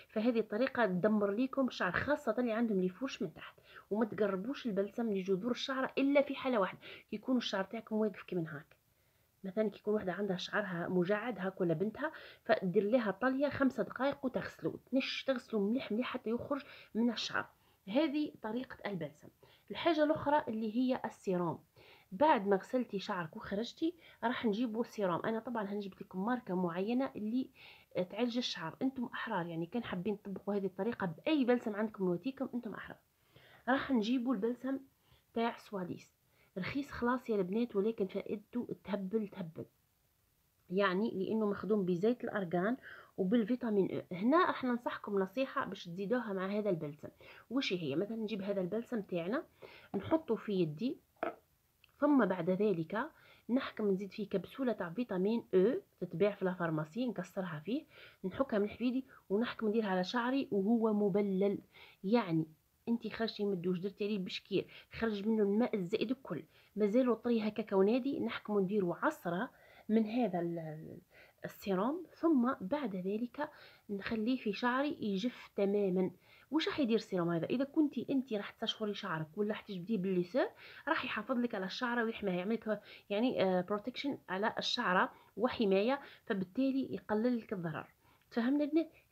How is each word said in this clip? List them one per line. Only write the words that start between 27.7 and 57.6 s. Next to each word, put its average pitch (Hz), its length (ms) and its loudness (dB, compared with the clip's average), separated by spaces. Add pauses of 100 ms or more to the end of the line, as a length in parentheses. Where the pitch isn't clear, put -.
تعالج 226 260 0
الشعر، 180 460 -4
انتم 262 220 0
احرار، 190 420 -2
يعني 170 200 -2
كان 233 180 -4
حابين 196 380 -2
تطبقوا 202 320 -4
هذه 196 120 0
الطريقه 196 400 -2
باي 269 380 2
بلسم 240 320 2
عندكم 214 280 -2
يواتيكم، 180 500 -2
انتم 233 200 -6
احرار. - 240 -12 (720)
راح 277 220 0
نجيبوا 240 440 2
البلسم 247 440 -2 (560)
تاع 233 240 -2
سواليس، - 520 -8 (480)
رخيص 277 320 -4
خلاص 240 400 -2
يا 220 60 2
البنات، 202 400 0
ولكن 208 300 0
فائدته - 600 -6 (160)
تهبل 196 440 -2
تهبل، 160 360 -10 (1080)
يعني 196 400 2
لانه 214 360 0
مخدوم 202 380 0
بزيت 185 400 2
الارغان 190 520 0 (400)
وبالفيتامين 214 720 2
اي. - 260 -6
هنا 254 340 4
راح - 180 -2
ننصحكم 240 540 -2
نصيحه 262 460 -2
باش 196 200 -8
تزيدوها 202 480 -4
مع 190 140 -2
هذا 202 240 0
البلسم. 156 380 -4 (420)
وش 262 220 -2
هي؟ 156 240 -2
مثلًا 202 200 -2
نجيب 214 260 -4
هذا 196 180 -2
البلسم 214 400 -4
تاعنا 190 420 -4 (520)
نحطه 311 420 0
في 208 160 -6
يدي، 185 440 0 (1040)
ثم 285 240 6
بعد 185 260 2
ذلك 196 600 0 (400)
نحكم 226 400 0
نزيد 190 220 0
فيه 202 160 -6
كبسوله 226 440 -2
تاع 185 180 -4
فيتامين 208 540 0 (100)
اي 220 280 6 (180)
تتباع 180 300 0
في 202 140 -4
لافارماسي، 175 640 -2
نكسرها 185 580 -6